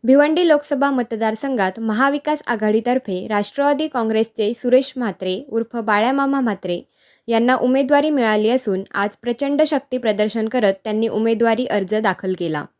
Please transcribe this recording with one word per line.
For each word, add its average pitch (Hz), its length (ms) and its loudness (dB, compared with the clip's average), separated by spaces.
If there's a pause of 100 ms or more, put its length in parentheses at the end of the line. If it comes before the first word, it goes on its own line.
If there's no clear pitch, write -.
भिवंडी 294 440 4
लोकसभा 294 420 2
मतदारसंघात 226 880 -2
महाविकास 277 680 0
आघाडीतर्फे 214 800 0
राष्ट्रवादी 277 580 0
काँग्रेसचे 220 720 -2
सुरेश 254 360 2
म्हात्रे 196 520 -4
उर्फ 226 280 -6
बाळ्यामामा 254 640 0
म्हात्रे 185 400 -4 (480)
यांना 233 280 2
उमेदवारी 277 540 2
मिळाली 220 400 2
असून 208 340 -2 (100)
आज 202 280 -4
प्रचंड 277 460 -2
शक्तीप्रदर्शन 220 800 -2
करत 214 260 2 (100)
त्यांनी 220 240 -2
उमेदवारी 226 580 0
अर्ज 196 300 -2
दाखल 196 440 -2
केला. 156 240 -4 (160)